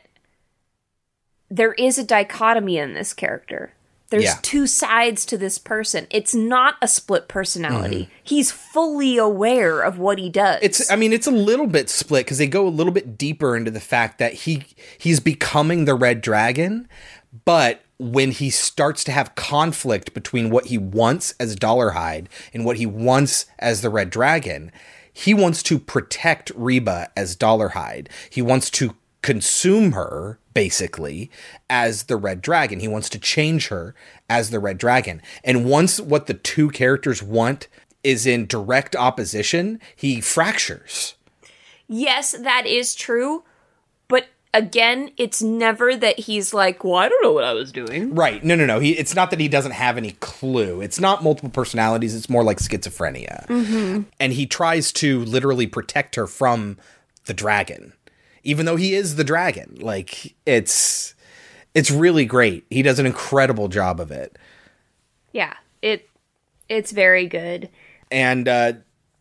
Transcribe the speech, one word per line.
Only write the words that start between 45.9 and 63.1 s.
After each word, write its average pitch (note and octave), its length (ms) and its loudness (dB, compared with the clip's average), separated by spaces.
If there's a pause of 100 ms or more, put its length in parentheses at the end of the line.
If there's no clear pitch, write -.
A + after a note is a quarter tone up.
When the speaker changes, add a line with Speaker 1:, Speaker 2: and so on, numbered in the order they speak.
Speaker 1:
that A3 240 2
he's G#3 340 -6
like, F#3+ 300 0
"Well, F3+ 120 2
I F#3+ 140 4
don't B4+ 140 4
know D#3+ 100 6
what C#3+ 100 2
I B2 100 0
was B2+ 180 -6
doing." D3 440 -6
Speaker 2:
Right. C3+ 280 2
No, E3 120 2
no, D#3+ 100 4
no. A2+ 140 2
He, C#3+ 180 4
it's D#3 160 -4
not F3+ 180 2
that E3+ 100 -2
he D3+ 80 0
doesn't C3+ 240 0
have B2 240 -2
any A2 140 -6 (100)
clue. G#2+ 600 -4
It's - 200 -8
not G3 200 2
multiple D3+ 280 0
personalities. A2+ 640 -2
It's A2 140 -8
more A#2+ 140 4
like A2 160 2
schizophrenia. C#2 880 -6
Speaker 1:
Mm-hmm. G#3+ 560 -2 (160)
Speaker 2:
And C3 140 0
he C3+ 140 -2
tries E3 460 0
to C3+ 320 0
literally B2 420 0
protect - 480 -6
her A2 120 -2
from A#2 500 -2 (480)
the - 100 -8
dragon, G2+ 580 -2 (500)
even D3 220 0
though E3 120 0
he F#3+ 180 0
is F3+ 220 -2
the D#3 80 2
dragon. D#3 540 -2
Like, G2 540 -10 (140)
it's, - 640 2 (640)
it's D#3 160 4
really D#3 340 4
great. A2 460 2
He B2+ 100 2
does C3 180 4
an C3+ 60 2
incredible B2+ 640 2